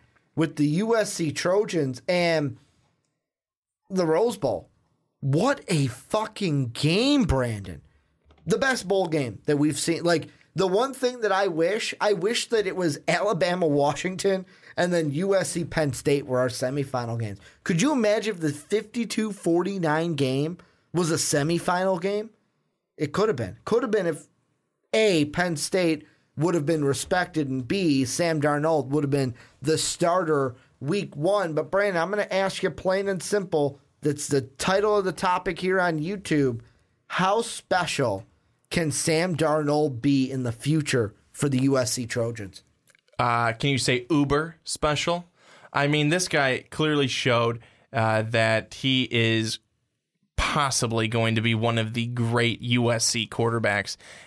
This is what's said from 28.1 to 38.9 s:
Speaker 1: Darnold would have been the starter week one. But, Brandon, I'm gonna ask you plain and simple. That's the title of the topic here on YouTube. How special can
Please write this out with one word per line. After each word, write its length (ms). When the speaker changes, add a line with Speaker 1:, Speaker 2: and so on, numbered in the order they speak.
Speaker 1:
Darnold 460
would 160
have 80
been 240
the 160
starter 800
week 360
one. 380
But, 160
Brandon, 320
I'm 80
gonna 220
ask 320
you 80
plain 360
and 140
simple. 580
That's 260
the 140
title 560
of 80
the 60
topic 480
here 200
on 200
YouTube. 600
How 340
special 840
can 200